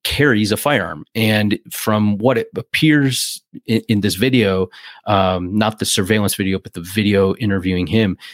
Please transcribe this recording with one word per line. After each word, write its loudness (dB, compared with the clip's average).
carries 2
a 0
firearm. -2
And 0
from 0
what 2
it -4
appears 0
in, 0
in 2
this -2
video, 2
um, 0
not 0
the -4
surveillance 0
video, -2
but -16
the -12
video 2
interviewing -2
him, 0